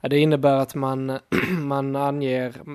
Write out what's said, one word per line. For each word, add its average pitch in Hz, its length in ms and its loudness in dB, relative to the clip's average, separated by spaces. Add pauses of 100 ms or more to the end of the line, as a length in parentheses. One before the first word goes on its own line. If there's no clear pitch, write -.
Ja, 135 80 -4
det 143 100 4
innebär 143 380 4
att 135 180 -2
man, 135 440 -4 (180)
<clears throat> 185 240 0
man 139 360 -2
anger, 135 580 -2 (200)